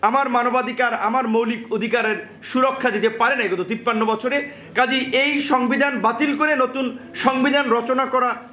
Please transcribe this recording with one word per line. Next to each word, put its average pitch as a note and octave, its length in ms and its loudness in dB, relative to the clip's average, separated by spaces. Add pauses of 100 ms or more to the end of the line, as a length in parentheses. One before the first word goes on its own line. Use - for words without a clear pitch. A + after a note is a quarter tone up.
আমার C4+ 260 2
মানবাধিকার, B3 640 0
আমার A3+ 340 -2
মৌলিক A3+ 340 0 (100)
অধিকারের G#3+ 460 0 (240)
সুরক্ষা B3+ 480 0
দিতে G#3 200 2
পারে A#3 260 2
না B3 120 -2
গত F3+ 200 -2
তিপ্পান্ন A3+ 380 0
বছরে। A3+ 300 0 (380)
কাজেই B3+ 380 2
এই C#4 280 2
সংবিধান C4+ 600 2
বাতিল A#3+ 360 0
করে D4+ 200 2
নতুন C4 280 0 (300)
সংবিধান C4 560 2
রচনা B3 360 2
করা B3+ 240 2 (220)